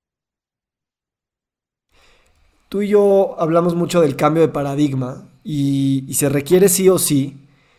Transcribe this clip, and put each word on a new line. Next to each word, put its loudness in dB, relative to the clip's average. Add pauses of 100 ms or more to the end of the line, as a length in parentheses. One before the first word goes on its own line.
(2750)
Tú -4
y -4
yo 2
hablamos 0
mucho 0
del 0
cambio 0
de 2
paradigma -4 (160)
y, -2
y -10
se 0
requiere 2
sí 2
o 4
sí -2 (420)